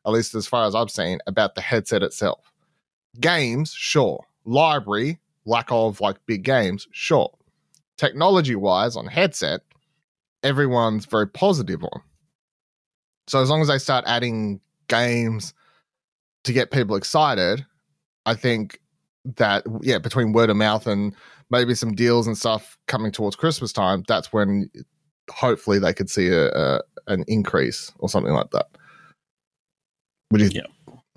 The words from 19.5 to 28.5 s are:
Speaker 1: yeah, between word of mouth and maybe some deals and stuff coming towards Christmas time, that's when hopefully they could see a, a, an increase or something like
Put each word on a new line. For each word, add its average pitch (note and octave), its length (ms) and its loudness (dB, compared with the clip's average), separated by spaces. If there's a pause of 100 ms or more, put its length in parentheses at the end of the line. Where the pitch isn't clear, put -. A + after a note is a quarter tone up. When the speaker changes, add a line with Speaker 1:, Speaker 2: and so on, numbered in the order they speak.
Speaker 1:
yeah, B2 160 2
between A2+ 360 0
word A#2 160 4
of G2+ 80 2
mouth G#2+ 300 0
and G2+ 280 -2 (340)
maybe B2 260 2
some A2+ 200 -4
deals A#2 320 2
and A2 100 -4
stuff A2 400 -2 (100)
coming A2 240 -2
towards G#2 240 -4
Christmas D3+ 380 -2
time, F#2+ 340 0
that's G#2 240 0
when G2+ 380 0 (600)
hopefully G#2+ 500 0
they E2+ 140 2
could F#2+ 160 -6
see F2+ 180 0
a, E2 220 4
a, C#2 320 0 (260)
an F#2 200 -2
increase F#2+ 720 -2
or - 100 -4
something D#2 240 0
like - 180 -2